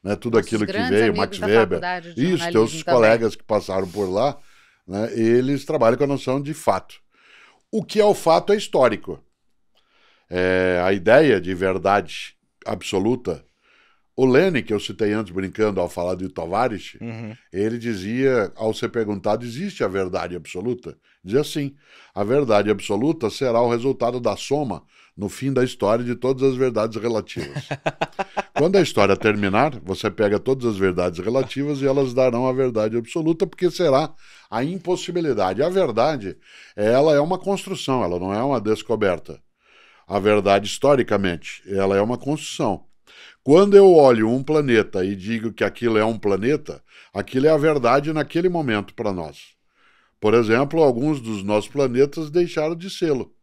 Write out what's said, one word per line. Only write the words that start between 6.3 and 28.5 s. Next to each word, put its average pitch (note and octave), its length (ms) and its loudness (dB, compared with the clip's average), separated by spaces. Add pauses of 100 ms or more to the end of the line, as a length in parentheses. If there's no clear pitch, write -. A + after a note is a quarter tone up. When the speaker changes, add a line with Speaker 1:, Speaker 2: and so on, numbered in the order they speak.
Speaker 1:
de D3 120 -10
fato. - 500 -4 (680)
O A3 120 -2
que - 160 -2
é G#3 60 6
o G3+ 80 4
fato E3 400 2
é - 20 6
histórico. A#2+ 680 0 (1080)
É, F#2 540 2
a F#2+ 100 2
ideia G#2+ 460 4
de F2+ 140 -4
verdade F#2+ 840 -2 (300)
absoluta, G2 760 -4 (720)
o C3 100 2
Lênin, C3+ 380 2
que G#2+ 100 -4
eu G2+ 60 -2
citei G#2 340 -4
antes G#2+ 200 -4
brincando F#2+ 460 -2
ao F2 100 -2
falar F2+ 260 -4
de F#2 140 -8
Tavares, G2 720 -6
Speaker 3:
Uhum. A2+ 340 -12 (160)
Speaker 1:
ele A2 260 -4
dizia, A#2 760 -2
ao A2 180 -2
ser A2 160 -6
perguntado, G#2+ 560 -4
"Existe C3+ 380 -8
a G#2+ 40 -2
verdade F2+ 480 -4
absoluta?" F2+ 640 -8 (260)
Dizia, A#2 200 0
"Sim, C#3+ 320 -6 (380)
a G2+ 100 -4
verdade G#2+ 480 2
absoluta G#2 580 -2
será A#2 320 0
o A#2+ 80 2
resultado B2 520 -2
da G#2 160 -2
soma, C3+ 460 -6 (340)
no G2 100 -6
fim B2+ 240 -6
da B2+ 120 2
história, A#2 400 0
de A#2+ 120 -4
todas C3 340 -2
as B2+ 60 -2
verdades A2+ 420 -2
relativas." A#2 680 -6
Speaker 3:
<laughs> - 880 -8